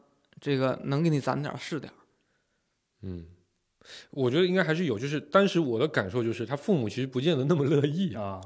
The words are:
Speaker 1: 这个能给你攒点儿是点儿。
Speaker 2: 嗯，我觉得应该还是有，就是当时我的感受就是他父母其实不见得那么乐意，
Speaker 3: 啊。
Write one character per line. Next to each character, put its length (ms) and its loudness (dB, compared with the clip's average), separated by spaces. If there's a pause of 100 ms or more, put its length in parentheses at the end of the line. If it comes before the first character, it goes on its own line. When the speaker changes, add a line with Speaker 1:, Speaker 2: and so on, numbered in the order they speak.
(400)
Speaker 1:
这 160 0
个 280 0
能 180 0
给 80 2
你 100 2
攒 220 -2
点 100 -8
儿 60 -8
是 200 -8
点 140 -14
儿。 40 -20 (1040)
Speaker 2:
嗯， 240 -10 (840)
我 200 0
觉 100 2
得 60 4
应 80 0
该 100 2
还 100 0
是 120 -2
有， 120 0
就 80 -4
是 140 -2
当 260 4
时 140 2
我 180 0
的 80 4
感 240 0
受 140 0
就 80 0
是 140 -6
他 100 -6
父 180 0
母 140 2
其 140 -4
实 40 -2
不 140 -4
见 160 2
得 80 2
那 100 4
么 120 2
乐 180 4
意， 300 -2
Speaker 3:
啊。 320 -6